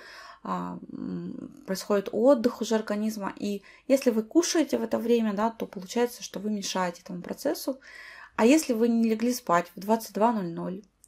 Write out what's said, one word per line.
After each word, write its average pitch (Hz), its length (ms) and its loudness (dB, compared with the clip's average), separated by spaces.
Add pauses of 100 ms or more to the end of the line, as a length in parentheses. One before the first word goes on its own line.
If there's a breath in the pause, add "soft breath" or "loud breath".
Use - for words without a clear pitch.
(440 loud breath)
а, 180 360 -6 (120)
м, - 720 -10
происходит 202 460 -2
отдых 240 500 4
уже 220 140 0
организма. 214 640 -4
И 202 260 -4 (240 loud breath)
если 262 240 4
вы 220 120 2
кушаете 311 540 2
в 226 60 -4
это 226 140 -2
время, 226 360 2
да, 214 160 0
то 220 160 -8
получается, 233 580 -4
что - 160 -12
вы 208 120 -4
мешаете 190 500 -4
этому 180 200 -10
процессу. 269 580 -4 (560 loud breath)
А 220 100 4
если 285 280 4
вы 226 140 4
не 226 220 4
легли 226 240 0
спать 170 420 0
в 202 40 -14
двадцать 214 340 0
два 220 180 4
ноль 190 200 -4
ноль 175 320 -8 (240)